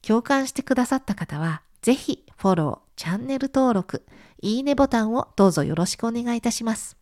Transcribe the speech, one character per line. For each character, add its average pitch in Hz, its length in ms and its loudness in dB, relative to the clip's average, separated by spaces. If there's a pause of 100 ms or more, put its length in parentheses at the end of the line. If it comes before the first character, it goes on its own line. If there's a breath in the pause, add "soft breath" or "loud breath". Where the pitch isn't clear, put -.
共 226 200 2
感 269 260 0
し - 40 -12
て 269 100 -6
く - 120 -2
だ 254 120 0
さ 269 100 0
っ 262 80 -4
た 196 100 -2
方 147 240 -8
は、 160 240 -4 (200)
ぜ 240 120 4
ひ - 300 -6 (120)
フ 196 140 2
ォ 190 40 6
ロ 151 300 -2
ー、 - 160 -20
チ - 60 -8
ャ 170 100 -2
ン 240 100 -8
ネ 269 120 -2
ル 269 140 -4
登 262 200 4
録、 - 320 -2 (380 loud breath)
い 220 160 -2
い 269 40 -4
ね 285 120 2
ボ 269 140 4
タ 233 160 2
ン 220 100 -2
を 262 220 -4
ど 196 100 6
う 185 60 6
ぞ 147 120 0
よ 147 100 -2
ろ 170 120 0
し - 100 -6
く 233 100 -6
お 233 60 -2
願 240 220 -4
い 233 40 -2
い - 20 -4
た 233 100 -2
し 226 140 -6
ま 226 120 -2
す。 - 260 -14